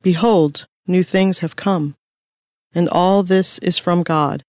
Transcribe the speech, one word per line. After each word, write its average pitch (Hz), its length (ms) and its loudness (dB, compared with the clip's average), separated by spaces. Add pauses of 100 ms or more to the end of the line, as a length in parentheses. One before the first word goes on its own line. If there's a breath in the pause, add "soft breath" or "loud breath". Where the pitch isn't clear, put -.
Behold, 175 640 2 (220)
new 185 160 2
things 190 380 0
have 165 160 -8
come. 160 380 -2 (800)
And 175 140 0
all 190 340 2
this 185 360 0
is - 180 -2
from 175 260 0
God 151 460 -2